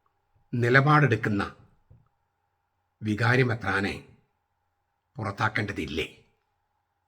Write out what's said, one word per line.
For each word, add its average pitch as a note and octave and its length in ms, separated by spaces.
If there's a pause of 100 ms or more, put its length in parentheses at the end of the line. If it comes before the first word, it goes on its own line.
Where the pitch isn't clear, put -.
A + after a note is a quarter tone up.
(540)
നിലപാടെടുക്കുന്ന A#2+ 1000 (1500)
വികാരി A#2 420
മെത്രാനെ G2 600 (1120)
പുറത്താക്കേണ്ടതില്ലേ? G2 1000 (920)